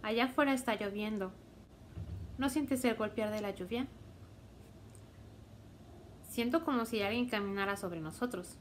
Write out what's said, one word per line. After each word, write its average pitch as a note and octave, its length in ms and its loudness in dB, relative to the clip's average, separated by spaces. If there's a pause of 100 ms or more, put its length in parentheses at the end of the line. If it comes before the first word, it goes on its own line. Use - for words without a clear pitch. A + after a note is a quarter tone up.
Allá A3+ 220 4
afuera C4+ 280 6
está B3+ 220 4
lloviendo. G#3 580 0 (1040)
¿No C4+ 120 2
sientes C4+ 360 2
el A#3 100 6
golpear G#3+ 360 0
de G#3+ 100 -2
la G3+ 140 -2
lluvia? A3+ 320 -2 (2500)
Siento B3 360 4
como B3+ 200 4
si A3 180 2
alguien A#3 260 4
caminara G3+ 480 2
sobre F3 240 -2
nosotros. F3+ 600 -4